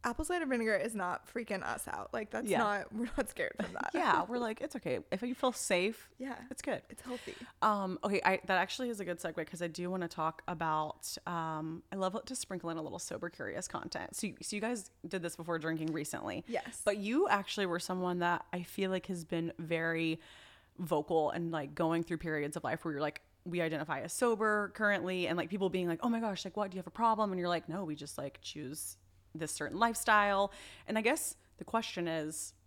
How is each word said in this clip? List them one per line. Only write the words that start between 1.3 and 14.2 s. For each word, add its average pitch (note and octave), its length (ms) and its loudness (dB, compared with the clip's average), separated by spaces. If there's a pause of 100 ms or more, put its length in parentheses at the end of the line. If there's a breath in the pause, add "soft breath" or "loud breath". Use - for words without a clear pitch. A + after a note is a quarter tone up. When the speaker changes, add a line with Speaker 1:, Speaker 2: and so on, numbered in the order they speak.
Speaker 1:
freaking G#3+ 300 -4
us - 260 -4
out. - 240 -6
Like, A3 200 -4
that's A3 160 -4
Speaker 2:
Yeah. F#3 100 4
Speaker 1:
not, G#3 340 2
<laughs> G#3+ 40 -10
we're A#3 220 -2
not B3+ 120 0
scared - 320 -2
from F#3 120 -2
that. - 180 -4
Speaker 2:
<laughs> - 20 -8
Yeah, A#3 340 4
we're A#3+ 120 -2
like, A3 220 -2
"It's C#4+ 160 -6
okay. B2+ 200 0 (140)
If F#3+ 100 0
you B3 140 -2
feel C4 160 4
safe, G#3+ 680 2
Speaker 1:
Yeah. C4 180 -6 (140)
Speaker 2:
it's - 140 -8
good." B3 260 0
Speaker 1:
It's - 140 -16
healthy. B3 320 -8 (260 loud breath)
Speaker 2:
Um, G3 420 4
okay, G3 220 4
I, F#3+ 220 6
that F#3+ 100 6
actually A#3+ 320 0
is G#3+ 100 -4
a F#3+ 60 -4
good F3 140 -2
segue D#3+ 260 -4
'cause E3 160 -8
I F3 60 0
do F3 240 -4
wanna F3+ 160 -2
talk D#3+ 400 -2
about, D#3 680 -2 (120)
um, D#3+ 640 -4
I F#3+ 60 -4
love F#3+ 280 0
to C4 100 -8
sprinkle E3+ 360 -6
in D#3+ 60 -2
a D#3+ 40 -4
little - 160 -6
sober - 320 -6
curious - 380 -6
content. - 480 -6
So - 120 -2